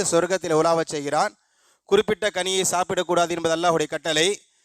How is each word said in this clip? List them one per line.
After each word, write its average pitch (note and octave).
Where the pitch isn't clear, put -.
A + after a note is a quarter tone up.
சொர்க்கத்தில் E3+
உலாவச் E3
செய்கிறான். D3
குறிப்பிட்ட G#3+
கனியை F#3+
சாப்பிடக்கூடாது F3
என்பது E3
அல்லாஹ்வுடைய E3
கட்டளை. D#3+